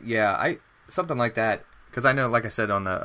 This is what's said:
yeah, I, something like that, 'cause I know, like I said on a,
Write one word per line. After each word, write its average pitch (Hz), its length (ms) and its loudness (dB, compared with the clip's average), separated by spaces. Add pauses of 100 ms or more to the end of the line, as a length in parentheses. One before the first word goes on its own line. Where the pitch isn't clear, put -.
yeah, 110 300 2
I, 139 260 -2 (300)
something 170 280 -4
like 117 180 0
that, 110 280 0 (300)
'cause 120 100 -6
I 135 80 6
know, 135 160 0
like 117 180 2
I 110 40 -6
said 107 200 -2
on 98 160 0
a, 92 200 -2